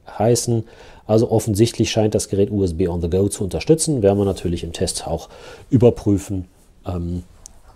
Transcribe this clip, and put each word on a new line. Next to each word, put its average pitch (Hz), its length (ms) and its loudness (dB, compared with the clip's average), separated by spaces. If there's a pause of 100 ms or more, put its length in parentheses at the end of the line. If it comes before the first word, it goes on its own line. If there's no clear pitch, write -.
(180)
heißen. 117 460 0 (420)
Also 113 260 2
offensichtlich 107 600 0
scheint 107 240 0
das - 140 -2
Gerät 98 200 0
U 101 140 -2
S 85 120 -2
B 90 120 0
on 85 140 -4
the 87 80 -2
go 95 180 2
zu - 160 -4
unterstützen. 143 580 0
Werden 98 160 4
wir 101 80 2
natürlich 87 380 -4
im 82 100 -10
Test - 320 -4
auch - 240 -6 (400)
überprüfen. 101 760 2 (400)
Ähm, 87 380 -6 (520)